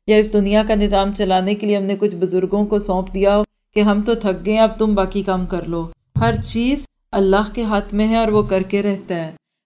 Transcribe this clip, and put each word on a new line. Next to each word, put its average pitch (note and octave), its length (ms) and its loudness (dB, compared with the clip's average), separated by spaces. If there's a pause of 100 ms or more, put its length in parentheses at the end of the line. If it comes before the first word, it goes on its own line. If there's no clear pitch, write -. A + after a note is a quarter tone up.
یا G#3+ 100 4
اس G#3+ 160 4
دنیا G#3 360 2
کا A3 60 2
نظام G3+ 400 2
چلانے F#3+ 400 0
کے G#3 120 -4
لیے G#3 100 2
ہم G3 60 -2
نے G3 160 -2
کچھ G3+ 180 0
بزرگوں F#3 500 0
کو G#3 120 0
سونپ F#3+ 360 -4
دیا G3 220 2
ہو G#3+ 60 2 (320)
کہ G#3+ 60 2
ہم G#3 220 4
تو A3+ 120 0
تھک G#3 320 -4
گئے G#3+ 80 0
ہیں، A3 60 4
اب A3 180 2
تم G#3+ 160 0
باقی G3 280 0
کام F#3 240 -2
کر F3 200 -4
لو۔ E3 220 -6 (320)
ہر A3+ 220 2
چیز B3 440 -2 (260)
اللہ G3 420 0
کے A#3+ 80 -4
ہاتھ G#3 320 -2
میں G#3+ 140 2
ہے A3+ 80 2
اور A3+ 120 0
وہ G#3+ 140 2
کر F#3+ 200 -2
کے G3+ 200 -2
رہتا F#3+ 440 -4
ہے۔ D#3+ 60 -14 (340)